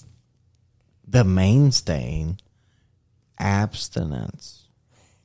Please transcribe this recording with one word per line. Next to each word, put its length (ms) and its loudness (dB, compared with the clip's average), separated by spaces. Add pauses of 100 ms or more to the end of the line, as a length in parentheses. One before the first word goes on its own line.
(1080)
the 180 4
mainstay, 1120 2 (1000)
abstinence, 1300 -6 (560)